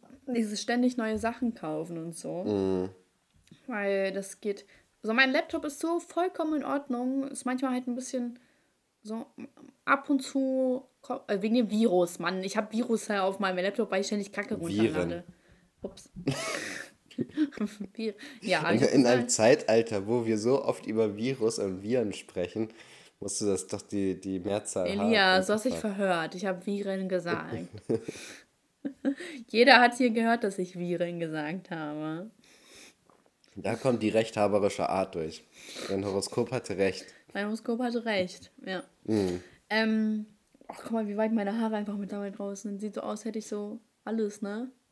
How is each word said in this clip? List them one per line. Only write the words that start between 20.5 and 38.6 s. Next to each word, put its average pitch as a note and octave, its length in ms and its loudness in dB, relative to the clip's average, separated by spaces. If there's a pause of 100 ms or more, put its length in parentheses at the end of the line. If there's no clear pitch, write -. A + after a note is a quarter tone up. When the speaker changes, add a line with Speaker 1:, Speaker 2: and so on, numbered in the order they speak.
Speaker 2:
oft - 220 -2
über A2 300 2
Virus A#2 420 0
und F#2+ 240 -2
Viren A2 300 0
sprechen, G#2+ 560 -4 (520)
musst G2+ 200 -6
du G#2+ 60 -2
das F#2+ 200 0
doch G2+ 160 -8
die, F#2+ 380 -2
die F#2+ 200 -4
Mehrzahl G2 500 -2
haben G3+ 180 -2
Speaker 1:
Elias, F#3+ 360 6
Speaker 2:
im - 40 -6
Speaker 1:
du G#3 60 2
hast A3 100 0
dich B3+ 100 0
Speaker 2:
Kopf - 100 -4
haben. G3+ 120 -4
Speaker 1:
verhört. F3+ 380 0
Ich F#3 120 -6
hab F3+ 200 -4
Viren G3 420 -2
gesagt. E3+ 600 -2 (200)
Speaker 2:
<laughs> A2 120 2 (1500)
Speaker 1:
Jeder A#3+ 320 10
hat A#3+ 160 6
hier B3 140 4
gehört, A3+ 340 2
dass F#3+ 140 -2
ich F3+ 200 -6
Viren F3 420 -2
gesagt D#3 500 -6
habe. D#3 600 -6 (1300)
Speaker 2:
Da G2 180 -4
kommt A#2 280 0
die G#2+ 60 4
rechthaberische G#2 800 2
Art F#2 280 0
durch. D#2+ 280 -6 (440)
Dein G2 160 0
Horoskop G2+ 460 0
hatte A2+ 280 -4
recht. F#2+ 260 0 (300)
Speaker 1:
Mein G3+ 120 -4
Horoskop A3+ 340 -4
hatte A#3 240 -2
recht, F#3+ 460 -2 (140)